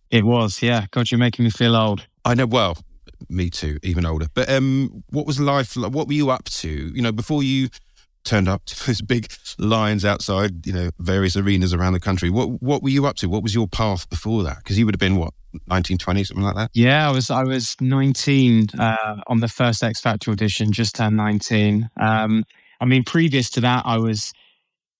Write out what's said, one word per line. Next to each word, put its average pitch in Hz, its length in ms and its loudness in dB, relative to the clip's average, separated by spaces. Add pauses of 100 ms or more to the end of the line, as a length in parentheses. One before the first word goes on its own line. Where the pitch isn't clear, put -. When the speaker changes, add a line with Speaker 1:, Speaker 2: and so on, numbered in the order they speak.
(100)
Speaker 1:
It 113 140 4
was, 117 380 0
yeah. 117 280 0
God, 120 200 -2
you're 120 80 2
making 120 260 2
me 113 60 2
feel 117 240 2
old. 107 320 0 (180)
Speaker 2:
I 120 100 2
know, 127 120 2
well, 110 300 2 (520)
me 87 220 -2
too, 76 320 -6
even 85 220 0
older. 80 300 -2
But, 123 160 0
um, 135 580 0
what 147 180 -4
was 139 140 -2
life 139 360 0
like? 120 160 -4
What 147 140 -2
were 143 60 -4
you 147 180 2
up - 140 -2
to? - 240 -8
You 76 340 -6
know, 117 80 0
before 139 320 -2
you 131 280 0 (540)
turned 98 240 2
up 98 180 -2
to - 200 -12
<laughs> - 0 -
those 113 140 -2
big 110 320 -2 (260)
lines 107 460 0
outside, 98 600 0
you 98 60 -4
know, 87 260 -2
various 92 380 0
arenas 95 380 2
around 92 200 2
the 90 60 0
country, 90 300 -2
what, 117 320 -2
what 135 220 0
were 139 60 0
you 139 160 2
up - 100 -2
to? 123 120 -2
What 101 140 -2
was 107 120 -2
your 113 120 2
path 101 420 -2
before 107 360 -2
that? - 180 -6
'Cause 98 160 -2
you 113 80 6
would 104 80 2
have 92 60 -2
been, 98 160 2
what, 82 160 -2 (340)
nineteen, 92 300 0
twenty, 95 280 0
something 98 200 -4
like 98 120 -2
that? 110 180 -4
Speaker 1:
Yeah, 139 340 4
I 139 40 2
was, 131 180 0
I 131 140 0
was 131 360 -4
nineteen, 131 840 4 (120)
uh, 110 480 -2
on 117 140 2
the 117 80 0
first 120 340 0
X 107 200 -2
Factor 110 280 -2
audition, 104 400 0
just 107 260 0
turned 107 200 2
nineteen. 107 720 0 (100)
Um, 110 460 2 (340)
I 127 60 -4
mean, 127 200 4
previous 139 460 2
to 120 100 -4
that, 123 260 2
I 117 120 0
was, 113 340 -2 (680)